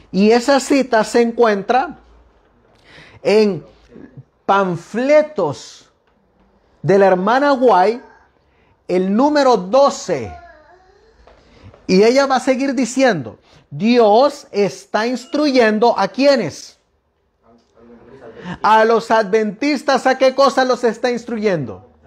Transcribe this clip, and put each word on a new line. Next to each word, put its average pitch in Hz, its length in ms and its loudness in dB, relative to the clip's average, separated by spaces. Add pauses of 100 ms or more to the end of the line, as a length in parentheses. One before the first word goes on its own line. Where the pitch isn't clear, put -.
(120)
Y 202 200 2
esa 240 280 2
cita 247 460 0
se 240 160 0
encuentra 233 760 -2 (1300)
en 196 420 0 (800)
panfletos 196 1400 -2 (920)
de 185 180 2
la 196 80 4
hermana 226 460 0
White, 233 500 2 (840)
el 185 260 -2
número 277 400 2
doce. 185 800 -2 (1500)
Y 185 160 4
ella 262 220 2
va 262 120 0
a - 40 -4
seguir 262 340 -2
diciendo, 220 640 -2 (300)
"Dios 233 840 2
está 208 560 -4
instruyendo 247 880 0
a 196 120 -2
quienes." 247 680 -2 (1800)
A 220 220 4
los 226 280 0
adventistas, 226 960 -2
¿a 262 100 2
qué 262 180 2
cosa 262 300 2
los 247 180 -2
está 226 260 -2
instruyendo? 208 800 -6 (180)